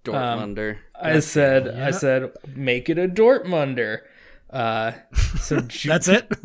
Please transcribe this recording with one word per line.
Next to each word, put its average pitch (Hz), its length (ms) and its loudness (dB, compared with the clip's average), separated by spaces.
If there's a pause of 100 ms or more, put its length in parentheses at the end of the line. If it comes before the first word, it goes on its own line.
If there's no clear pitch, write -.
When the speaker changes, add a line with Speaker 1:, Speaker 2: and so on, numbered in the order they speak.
Speaker 1:
um, 113 60 -6
Speaker 2:
Dortmunder. 107 640 -4 (220)
Speaker 1:
I 160 200 4
said, 135 480 4
I 110 40 -6
Speaker 3:
Yeah. 131 200 -2
Speaker 1:
said, 131 400 0 (240)
"Make 127 340 -2
it 160 80 2
a 180 100 0
Dortmunder." 165 920 2 (500)
Uh, 113 440 -2 (460)
so 147 200 -2
Speaker 3:
<laughs> 123 80 -6
Speaker 1:
Ju-, - 220 -8
Speaker 3:
That's 160 180 0
it? 202 200 2 (180)